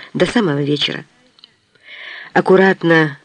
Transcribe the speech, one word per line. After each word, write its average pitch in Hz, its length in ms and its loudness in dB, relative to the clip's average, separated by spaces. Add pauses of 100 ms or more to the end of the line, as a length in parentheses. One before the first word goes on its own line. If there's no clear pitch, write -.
(140)
до 180 120 0
самого 165 360 -2
вечера. 143 440 -4 (1300)
Аккуратно 170 920 2